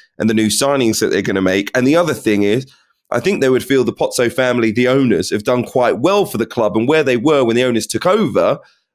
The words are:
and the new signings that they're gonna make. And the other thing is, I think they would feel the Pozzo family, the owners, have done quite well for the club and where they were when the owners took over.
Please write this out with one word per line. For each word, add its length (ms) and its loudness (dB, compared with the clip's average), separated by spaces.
and 100 -2
the 60 0
new 140 2
signings 540 0
that 80 0
they're 120 0
gonna 200 -2
make. 340 0
And 100 0
the 120 4
other 180 0
thing 280 0
is, 220 0
I 80 -2
think 220 -2
they 80 2
would 140 2
feel 200 0
the 100 -2
Pozzo 400 -2
family, 380 0
the 160 0
owners, 420 2
have 140 -4
done 220 0
quite 340 0
well 260 2
for 140 -8
the 80 -2
club 280 -2
and 120 0
where 160 2
they 140 0
were 260 2
when 120 2
the 80 2
owners 220 0
took 220 -4
over. 520 2